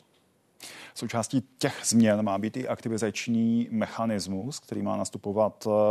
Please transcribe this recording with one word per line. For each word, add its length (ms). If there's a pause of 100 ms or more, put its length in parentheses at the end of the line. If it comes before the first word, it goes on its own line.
(960)
Součástí 480 (140)
těch 160 (100)
změn 400
má 140
být 200
i 100
aktivizační 1040
mechanismus, 880
který 220
má 160
nastupovat, 720
eh, 20 (220)